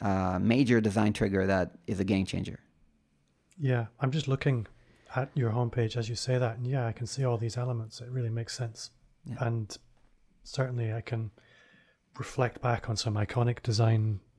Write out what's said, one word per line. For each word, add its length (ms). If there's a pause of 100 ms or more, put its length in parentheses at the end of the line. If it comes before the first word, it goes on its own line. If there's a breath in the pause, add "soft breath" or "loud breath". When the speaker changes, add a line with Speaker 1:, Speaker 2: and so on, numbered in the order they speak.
Speaker 1:
uh, 360
major 440
design 320
trigger 320
that 300 (100)
is 120
a 60
game 220
changer. 340 (1000)
Speaker 2:
Yeah, 280 (140)
I'm 100
just 180
looking 380 (500 soft breath)
at 180
your 160
homepage 460
as 120
you 60
say 240
that, 180
and 100
yeah, 200
I 60
can 140
see 180
all 120
these 200
elements. 440
It 100
really 200
makes 260
sense. 340 (340)
Speaker 1:
Yeah. 160
Speaker 2:
And 360 (680)
certainly 480
I 80
can 320 (840 soft breath)
reflect 420
back 280
on 80
some 180
iconic 480
design 580 (180)